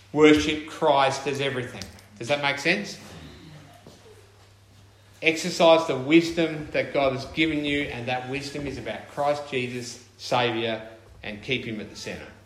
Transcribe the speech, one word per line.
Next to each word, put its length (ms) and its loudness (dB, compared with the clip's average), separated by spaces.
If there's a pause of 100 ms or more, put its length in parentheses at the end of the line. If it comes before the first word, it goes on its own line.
(120)
Worship 560 6
Christ 580 2
as 140 -4
everything. 420 -6 (380)
Does 80 -10
that 120 0
make 200 -2
sense? 400 -2 (2250)
Exercise 680 4
the 80 -2
wisdom 760 2
that 240 -2
God 200 2
has 100 -6
given 400 -2
you, 160 -2
and 260 -6
that 240 -6
wisdom 380 -8
is 100 -8
about 300 -10
Christ 420 -2
Jesus, 540 -6 (120)
Saviour, 640 -2 (440)
and 180 -12
keep 220 -4
him 160 -8
at 100 -12
the 60 -18
centre. 320 -12 (180)